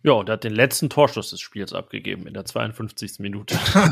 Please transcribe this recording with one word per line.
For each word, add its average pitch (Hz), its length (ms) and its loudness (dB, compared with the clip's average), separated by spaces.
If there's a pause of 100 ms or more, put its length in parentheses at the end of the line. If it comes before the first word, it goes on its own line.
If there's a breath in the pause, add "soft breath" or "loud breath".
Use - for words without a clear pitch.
Ja, 151 100 6
und 104 160 2
er 110 60 2
hat 110 100 -6
den 107 100 -2
letzten 127 340 2
Torschuss 131 420 2
des 95 100 -14
Spiels - 320 -10
abgegeben 92 540 -8
in - 80 -16
der 101 100 -10
zweiundfünfzigsten 110 800 -8
Minute. 101 340 -6 (360)